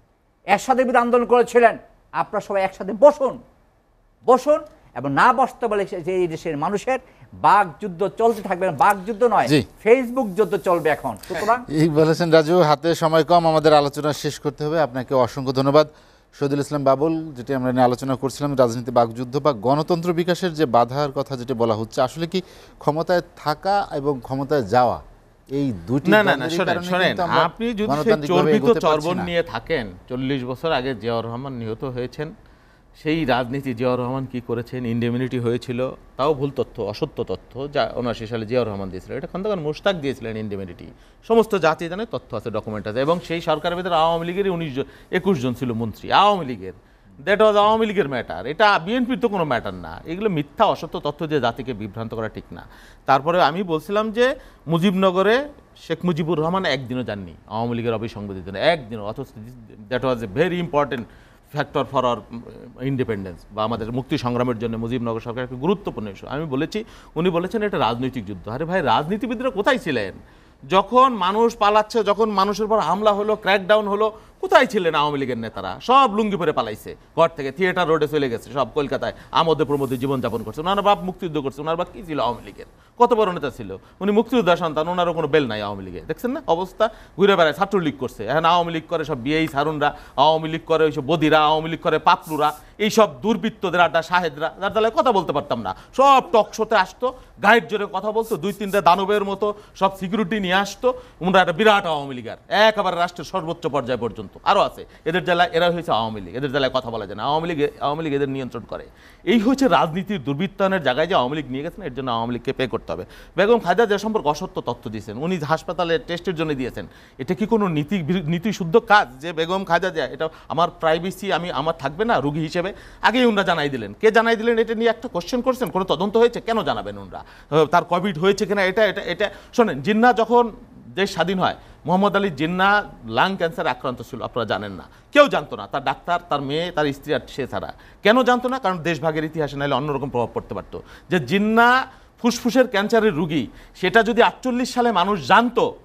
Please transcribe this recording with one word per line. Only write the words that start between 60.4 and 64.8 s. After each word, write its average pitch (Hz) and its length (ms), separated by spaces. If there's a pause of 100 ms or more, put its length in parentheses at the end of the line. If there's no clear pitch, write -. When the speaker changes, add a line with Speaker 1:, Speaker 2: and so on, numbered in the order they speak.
Speaker 3:
important 143 400 (540)
factor 143 280 (100)
for 135 80
our, 120 160 (140)
উম, 120 100 (400)
independence 113 600 (100)
বা 107 120
আমাদের 110 280
মুক্তি 131 260
সংগ্রামের 120 420
জন্য 113 180
মুজিবনগর 117 420